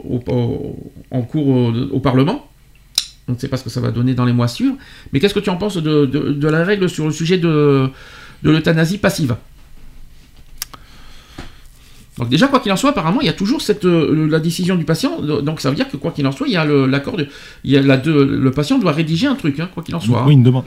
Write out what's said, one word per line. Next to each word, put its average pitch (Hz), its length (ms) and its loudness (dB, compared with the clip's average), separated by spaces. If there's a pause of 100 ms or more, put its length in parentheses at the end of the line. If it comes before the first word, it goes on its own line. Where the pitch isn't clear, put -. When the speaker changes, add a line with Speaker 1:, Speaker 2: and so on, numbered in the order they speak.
Speaker 1:
euh, 127 100 -4
au, 120 100 -4
au, - 640 -4 (180)
en 127 120 -2
cours, 131 480 0
euh, 117 220 -4
au 131 80 -2
Parlement. 139 460 0 (800)
On 123 40 -2
ne 117 60 -4
sait - 100 -8
pas 131 80 -4
ce - 80 -8
que 113 60 -10
ça 123 100 -6
va 120 100 -2
donner 123 240 0
dans 123 100 0
les 120 80 2
mois 120 160 2
sûrs. 262 260 -2 (380)
Mais - 80 0
qu'est-ce 202 140 2
que 202 60 0
tu 202 100 -2
en 180 60 -2
penses 196 200 -4
de, 151 300 2
de, 131 260 -2
de 147 160 0
la 160 160 2
règle 190 240 0
sur 156 180 -4
le 151 60 0
sujet 170 260 0
de, 147 500 4 (540)
de 156 80 4
l'euthanasie 160 480 2
passive ? 165 380 0 (2750)
Donc 120 100 -4
déjà, 196 200 2
quoi 269 120 2
qu'il 208 120 -4
en 185 40 0
soit, 269 140 2
apparemment, 196 300 0
il 269 60 0
y 160 40 2
a - 40 -4
toujours 220 280 -2
cette, - 240 -2
euh, 156 420 2
la 156 120 2
décision 170 360 -2
du 160 80 -2
patient. 269 380 -2
Do-, 147 180 -2
donc 156 200 -4
ça 139 100 -2
veut 143 60 -2
dire 208 120 -2
que - 80 -10
quoi 156 140 -6
qu'il 147 160 -4
en 139 60 0
soit, 285 160 -6
il 240 40 -2
y 185 40 0
a 160 100 0
le, 139 200 2
l'accord 139 300 -2
de, 143 120 -4 (360)
il 131 60 -4
y 139 80 6
a 139 40 4
la, 135 140 6
de, 139 160 0
le 135 380 2
patient 151 280 0
doit 180 140 2
rédiger 165 340 0
un 262 100 0
truc, 147 240 -4
hein, 175 120 -6
quoi 160 100 -10
qu'il - 120 -10
en 170 60 -4
soit, 120 240 0
Speaker 2:
Oui, 143 80 6
Speaker 1:
hein. 143 40 8
Speaker 2:
une 123 60 8
demande, 127 240 4